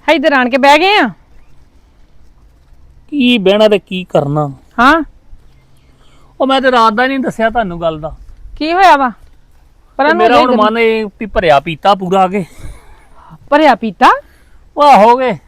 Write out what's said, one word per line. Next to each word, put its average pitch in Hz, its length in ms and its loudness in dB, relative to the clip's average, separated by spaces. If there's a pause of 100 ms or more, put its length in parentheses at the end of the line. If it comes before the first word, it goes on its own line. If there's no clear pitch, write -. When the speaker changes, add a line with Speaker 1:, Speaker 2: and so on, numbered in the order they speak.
Speaker 1:
ਇੱਧਰ 311 240 0
ਆਣ 247 160 0
ਕੇ 262 80 -2
ਬਹਿ 277 220 4
ਗਏ 392 180 0
ਆ। 277 120 0 (2000)
Speaker 2:
ਕੀ 247 280 0
ਬਹਿਣਾ 208 300 2
ਤੇ 202 120 0
ਕੀ 185 240 -12
ਕਰਨਾ? 147 480 -4 (280)
Speaker 1:
ਹਾਂ। 294 240 2 (1400)
Speaker 2:
ਉਹ 262 60 -2
ਮੈਂ 269 140 0
ਤੇ 262 100 2
ਰਾਤ 233 220 2
ਦਾ 247 100 -2
ਹੀ 262 40 0
ਨਹੀਂ 269 120 -4
ਦੱਸਿਆ 226 300 -4
ਤੁਹਾਨੂੰ 190 320 -6
ਗੱਲ 160 180 -4
ਦਾ। 156 160 -12 (420)
Speaker 1:
ਕੀ 311 160 -4
ਹੋਇਆ 359 240 4
ਵਾ? 269 120 -2 (880)
ਪਰ 269 80 -2
Speaker 2:
ਤੇ 302 60 2
Speaker 1:
ਉਹਨੂੰ 339 60 -2
Speaker 2:
ਮੇਰਾ 349 220 2
ਹੁਣ - 100 0
Speaker 1:
ਦੇ 247 60 0
Speaker 2:
ਮਨ 220 220 0
ਇਹ 226 280 -2 (140)
ਵੀ 226 60 -8
ਭਰਿਆ 170 340 0
ਪੀਤਾ 170 360 -2
ਪੂਰਾ 190 260 -2
ਆ 185 60 2
ਕੇ। 185 180 -6 (1040)
Speaker 1:
ਭਰਿਆ 294 260 4
ਪੀਤਾ? 226 340 0 (680)
Speaker 2:
ਉਹ 294 60 2
ਆਹੋ 240 320 6
ਗਏ। 254 180 -4 (140)